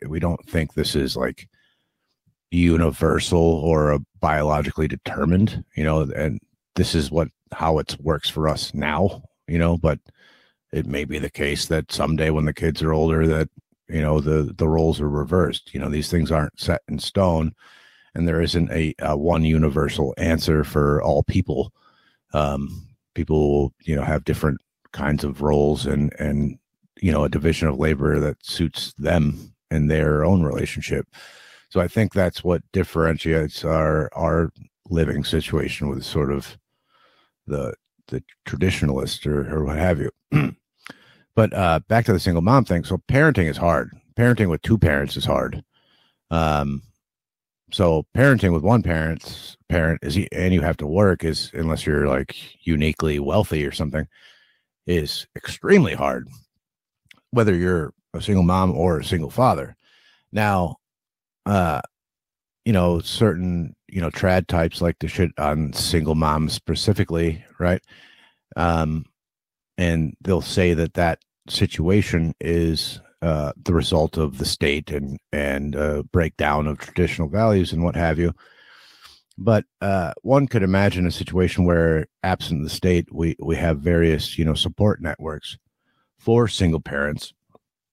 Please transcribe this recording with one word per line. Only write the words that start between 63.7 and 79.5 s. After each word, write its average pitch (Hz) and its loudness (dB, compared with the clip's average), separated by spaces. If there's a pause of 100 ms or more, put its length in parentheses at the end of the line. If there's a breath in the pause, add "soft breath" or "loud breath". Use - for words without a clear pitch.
you 92 -6
know, 82 -2
trad 92 2
types 82 0
like 85 0
to 78 -6
shit 85 -2
on 76 -2
single 78 0
moms 78 0
specifically, 85 -2 (140)
right? 87 0 (760 soft breath)
Um, 80 0 (680)
and 82 0
they'll 90 0
say 87 2
that 82 -2
that 85 0 (300)
situation 85 0
is, 82 -2 (220)
uh, 78 -2 (120)
the 90 2
result 80 0
of 76 -2
the - -4
state 73 -2
and, 69 -6 (140)
and, 71 -4
uh, 73 -2 (100)
breakdown 76 0
of 76 -4
traditional 82 -2
values 101 2
and 82 -2
what 87 -2
have 82 0
you. 85 0 (1040 loud breath)
But, 107 2 (160)